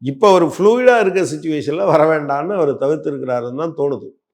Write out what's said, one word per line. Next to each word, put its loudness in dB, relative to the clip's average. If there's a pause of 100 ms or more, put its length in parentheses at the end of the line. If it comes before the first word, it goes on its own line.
இப்ப 2
ஒரு 4
ஃப்ளூயிடா 2
இருக்க 0
சிச்சுவேஷன்ல -4
வர 4
வேண்டாம்னு 0
அவர் 0
தவிர்த்திருக்கிறாருன்னு -4
தான் -8
தோணுது. -4 (240)